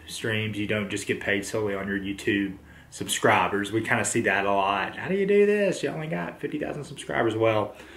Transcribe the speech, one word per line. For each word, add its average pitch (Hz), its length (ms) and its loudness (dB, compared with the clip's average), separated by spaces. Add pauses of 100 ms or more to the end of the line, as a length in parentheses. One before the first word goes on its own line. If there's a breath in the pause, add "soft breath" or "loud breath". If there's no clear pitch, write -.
streams. 110 540 -4
You 104 80 0
don't 104 240 0
just 101 160 -4
get 98 120 -2
paid 101 260 0
solely 107 280 -2
on 98 140 -4
your 101 100 -2
YouTube 98 600 -2 (340 soft breath)
subscribers. 101 800 2
We 110 100 0
kinda 110 240 0
see 117 160 0
that 98 240 2
a 101 60 2
lot. 98 460 2
"How 113 120 -8
do 185 60 0
you 196 100 2
do 202 220 6
this? 202 340 2
You 139 80 -2
only 156 180 -6
got 170 320 -6
fifty - 200 -6
thousand 143 240 -6
subscribers." - 520 -2
Well, 110 380 2 (240 loud breath)